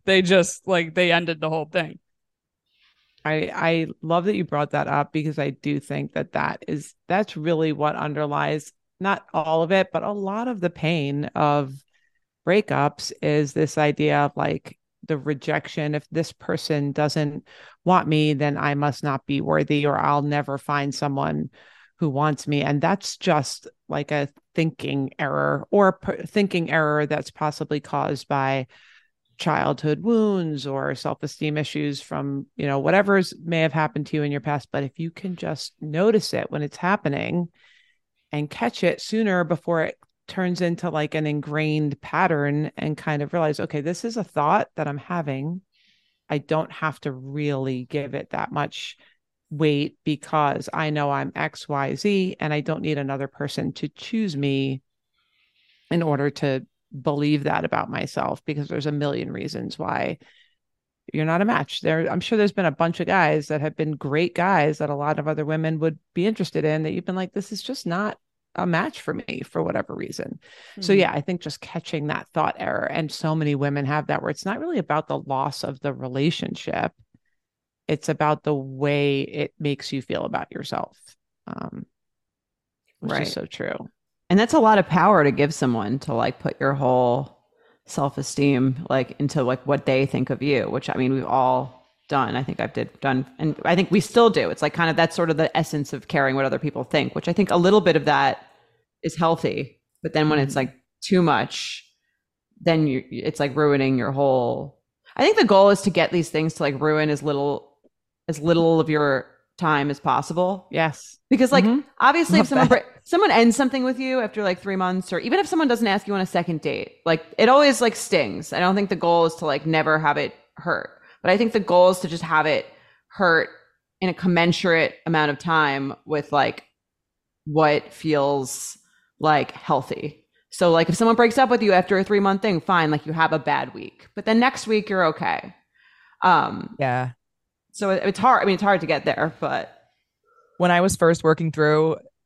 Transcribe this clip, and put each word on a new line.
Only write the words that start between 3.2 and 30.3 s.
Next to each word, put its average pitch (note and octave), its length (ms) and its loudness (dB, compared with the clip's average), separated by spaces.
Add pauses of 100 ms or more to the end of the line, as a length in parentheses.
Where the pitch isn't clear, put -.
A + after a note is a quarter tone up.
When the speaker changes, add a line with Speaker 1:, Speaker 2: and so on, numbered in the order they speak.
Speaker 2:
I, D#3 300 -2
I E3 320 0 (140)
love E3 240 0
that G#3 120 0
you F#3 80 -2
brought D3 260 -2
that D3 160 -2
up, C#3+ 260 -2
because D3+ 260 -4
I C#3+ 120 -2
do C#3+ 300 -4
think C#3+ 340 -8
that D3 180 -6
that D3 360 -4
is, D3+ 260 -8 (140)
that's G3+ 280 -2
really D#3+ 360 0
what D3 240 -2
underlies, D3 760 -4 (280)
not F#3+ 340 -2
all D#3+ 280 0
of E3 100 0
it, F#3+ 200 2
but E3 100 -2
a G#3 100 -4
lot G3+ 360 -4
of A3+ 120 -6
the F3 100 -2
pain D3 640 -2
of D3 380 2 (720)
breakups D3 760 0
is D3+ 320 0
this D#3 240 -2
idea D3 440 2
of, C#3+ 160 0
like, D#3 420 -4 (280)
the D#3 120 -2
rejection. D3+ 760 -4
If D3 160 -6
this D#3+ 220 -4
person D3 600 -4
doesn't D3 540 -2 (380)
want F3+ 240 4
me, D3+ 260 4
then C#3+ 220 -2
I C#3+ 180 -2
must C#3+ 300 -2
not C#3 220 -4
be C#3 140 -2
worthy, D3+ 460 0
or D3 120 2
I'll C#3+ 240 2
never C#3+ 360 -2
find C#3+ 360 -4
someone D3 560 -4 (480)
who E3 100 -2
wants C#3+ 380 -2
me. D3 160 0
And D3 180 0
that's - 360 -2
just, - 500 -2 (220)
like, D3 240 -6
a C#3+ 160 -2 (260)
thinking C#3 640 -2
error, C#3+ 520 -2
or G3+ 180 6
a F#3+ 40 4
p-, - 340 -8
thinking F#3 440 -2
error D3+ 360 2
that's D3+ 240 -4
possibly D3+ 500 -4
caused C#3+ 480 -4
by C3+ 380 0 (720)
childhood D3+ 640 -2
wounds F#3+ 640 0